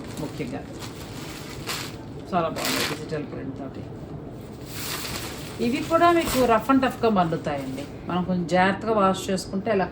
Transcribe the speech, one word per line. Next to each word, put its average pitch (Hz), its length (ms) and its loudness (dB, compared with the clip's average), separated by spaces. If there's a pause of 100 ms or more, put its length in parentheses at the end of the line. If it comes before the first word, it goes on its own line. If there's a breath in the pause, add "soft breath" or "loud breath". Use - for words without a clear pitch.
(220)
ముఖ్యంగా. 127 400 -6 (1700)
చాలా 170 240 2
బాగుంది 135 240 -2 (100)
డిజిటల్ 151 440 -6
ప్రింట్ 139 260 -8
తోటి. 135 240 -10 (1800)
ఇవి 262 140 2 (120)
కూడా 339 160 8 (100)
మీకు 262 220 2 (140)
రఫ్ 220 200 4
and 262 120 8
టఫ్గా 233 320 2
మన్నుతాయండి, 143 680 0 (220)
మనం 180 220 0
కొంచెం 175 240 0
జాగ్రత్తగా 196 480 4
వాష్ 190 280 4
చేసుకుంటే 196 460 -2
ఎలా 180 160 4